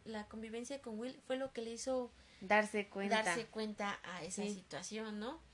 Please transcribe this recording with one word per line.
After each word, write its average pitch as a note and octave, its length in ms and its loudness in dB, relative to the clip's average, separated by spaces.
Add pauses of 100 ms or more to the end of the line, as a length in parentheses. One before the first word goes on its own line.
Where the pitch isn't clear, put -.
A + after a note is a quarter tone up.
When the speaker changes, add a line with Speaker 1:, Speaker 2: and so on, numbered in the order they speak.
Speaker 1:
la G#3+ 220 -4
convivencia A#3 540 -6
con A3 180 -6
Will B3+ 260 -4
fue C4 120 0
lo C4+ 160 -2
que A#3 80 -4
le A3+ 100 -4
hizo B3 400 0 (300)
Speaker 2:
Darse G#3 460 6
cuenta. G3+ 360 2
Speaker 1:
darse F3+ 240 4
cuenta G#3+ 560 -2
a F3 200 -6
esa F#3+ 200 -2
Speaker 2:
Sí. G#3 100 0
Speaker 1:
situación, G#3 680 -6
¿no? C4+ 200 -4 (140)